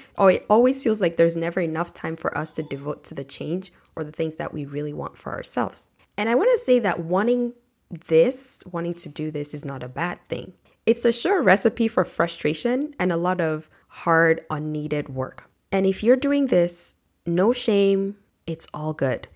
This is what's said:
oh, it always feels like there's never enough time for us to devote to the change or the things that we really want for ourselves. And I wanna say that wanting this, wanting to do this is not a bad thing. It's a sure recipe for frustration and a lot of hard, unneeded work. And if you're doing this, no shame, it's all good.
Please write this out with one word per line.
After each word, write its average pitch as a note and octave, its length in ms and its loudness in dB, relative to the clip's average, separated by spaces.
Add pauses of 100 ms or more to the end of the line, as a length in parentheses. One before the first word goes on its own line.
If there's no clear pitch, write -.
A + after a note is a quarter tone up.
(180)
oh, G3 100 6
it - 220 4
always B3+ 340 4
feels G#3+ 180 0
like E3+ 160 0
there's E3+ 180 4
never E3+ 240 -2
enough E3 360 -4
time E3 200 -8
for - 220 -4
us D#3 160 -6
to D#3+ 100 -6
devote C#3+ 420 -8
to - 100 -12
the C#3 80 -8
change D#3 500 -8 (220)
or D#3+ 80 -6
the D3+ 80 -8
things D#3 240 -4
that - 180 -8
we D3 100 -6
really D3 300 -8
want C#3+ 240 -10
for - 160 -10
ourselves. - 560 -6 (280)
And G#3+ 120 -2
I A#3 60 2
wanna A4 220 4
say B3+ 220 4
that G3+ 200 0
wanting A3+ 540 0 (360)
this, E3+ 840 2
wanting F3 240 -4
to E3 140 -10
do D#3 220 -6
this D3 220 -6
is C#3+ 120 -10
not C3+ 180 -8
a C3 40 -10
bad D3+ 400 -6
thing. - 260 -8 (320)
It's A3+ 200 2
a A#3 60 6
sure E4+ 300 0
recipe A3 460 4
for F#3+ 180 0
frustration A#3 960 -2
and F#3 120 0
a E3+ 60 0
lot F3+ 240 0
of D#3 280 -4 (180)
hard, E3 640 2
unneeded D3+ 600 -4
work. - 400 -8 (220)
And G3 140 2
if F#3+ 180 0
you're A#3+ 120 8
doing C#4 320 2
this, F3 480 0 (300)
no F3+ 280 2
shame, G3 640 2 (280)
it's E3 280 -8
all D#3 200 -6
good. C3+ 420 -2